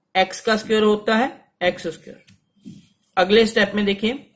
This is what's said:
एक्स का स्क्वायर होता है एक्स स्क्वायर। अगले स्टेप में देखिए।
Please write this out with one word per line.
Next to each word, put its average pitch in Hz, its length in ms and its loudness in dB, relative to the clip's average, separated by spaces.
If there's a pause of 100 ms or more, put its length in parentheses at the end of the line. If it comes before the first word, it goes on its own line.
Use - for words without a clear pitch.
(160)
एक्स 185 260 0
का 220 160 0
स्क्वायर 214 260 0
होता 214 320 2
है 247 140 0 (320)
एक्स 180 260 -2
स्क्वायर। - 380 -14 (920)
अगले 202 300 4
स्टेप 214 280 0
में 208 100 -2
देखिए। 202 280 -2 (220)